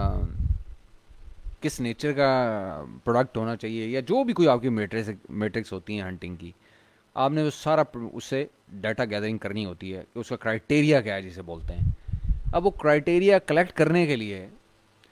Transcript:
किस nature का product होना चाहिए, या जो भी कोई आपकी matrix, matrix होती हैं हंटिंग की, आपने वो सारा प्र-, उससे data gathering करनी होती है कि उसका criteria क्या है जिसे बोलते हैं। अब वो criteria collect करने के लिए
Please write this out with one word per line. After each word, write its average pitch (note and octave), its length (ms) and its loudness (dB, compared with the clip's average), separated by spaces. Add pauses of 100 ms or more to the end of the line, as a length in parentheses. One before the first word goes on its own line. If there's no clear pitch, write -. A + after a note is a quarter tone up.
(1600)
किस D3 200 -4
nature A#2+ 300 -2
का C3 440 2 (500)
product B2 320 2
होना A2+ 180 -2
चाहिए, A2+ 320 -6
या C3 140 -2
जो A3 220 0
भी A#3+ 100 0
कोई F3 120 4
आपकी B2 240 4
matrix, G#2+ 420 -2 (200)
matrix G#2 420 -4
होती G#2 240 -8
हैं G2+ 60 -6
हंटिंग F2+ 340 -10
की, E2+ 180 -16 (640)
आपने C#3+ 260 2
वो D3+ 60 0
सारा D#3 340 2
प्र-, A#2 300 -6
उससे C3+ 360 -6 (240)
data G#2+ 320 -4
gathering G#2+ 340 -2
करनी G#2 240 -6
होती F#2 280 -10
है F#2 120 -10 (100)
कि A#2+ 60 -10
उसका A#2+ 160 -8
criteria C#3+ 640 2
क्या G#2 140 -4
है F#2+ 60 -4
जिसे F#2 200 -12
बोलते E2+ 320 -8
हैं। - 240 0 (580)
अब F3 80 2
वो G3 80 4
criteria F3 680 6
collect F3 320 2
करने E3 360 4
के C#3+ 80 2
लिए G2+ 340 -6 (640)